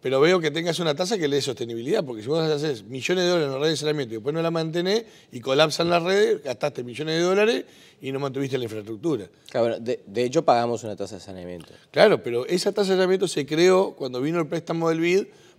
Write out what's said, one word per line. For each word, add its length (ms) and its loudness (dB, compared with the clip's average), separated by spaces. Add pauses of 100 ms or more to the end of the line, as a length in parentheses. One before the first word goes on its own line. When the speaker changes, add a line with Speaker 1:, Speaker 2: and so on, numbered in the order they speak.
Speaker 1:
pero 160 2
veo 200 6
que 100 -2
tengas 300 -4
una 160 0
tasa 200 -2
que 120 0
le 80 0
dé 80 0
sostenibilidad, 600 -4
porque 200 -8
si 40 -8
vos 120 0
haces 460 -2
millones 380 -2
de 60 2
dólares 200 2
en 40 -4
la 60 -4
red 100 2
de 80 -2
saneamiento 380 -4
y 20 -6
después 160 -4
no 80 -2
la 80 0
mantenés 560 -2 (260)
y 100 -10
colapsan 500 2
las 100 4
redes, 400 2
gastaste 420 -4
millones 360 -4
de 20 2
dólares 440 2 (360)
y 100 -6
no 80 -4
mantuviste 380 -4
la 60 -2
infraestructura. 680 -6 (220)
Speaker 2:
Claro, 160 2
bueno, 120 -2
de, 240 -4
de 200 -2
hecho 200 0
pagamos 400 2
una 120 -8
tasa 220 -10
de 40 -16
saneamiento. 500 -14 (200)
Speaker 1:
Claro, 320 6
pero 240 -2
esa 240 0
tasa 220 0
de 20 2
saneamiento 320 2
se 180 -2
creó 500 4
cuando 260 -6
vino 180 0
el 80 0
préstamo 420 -2
del 120 0
bid, 240 2 (340)